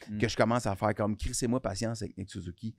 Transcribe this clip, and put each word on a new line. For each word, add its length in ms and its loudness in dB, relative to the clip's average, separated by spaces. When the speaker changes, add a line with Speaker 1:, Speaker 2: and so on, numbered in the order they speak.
Speaker 1:
Hmm. 100 -4
Speaker 2:
que 100 4
je 80 -2
commence 300 4
à 100 2
faire 180 2
comme, 220 0
crissez-moi 440 0
patience 420 -4
avec 140 -10
Nick 140 -8
Suzuki. 480 -8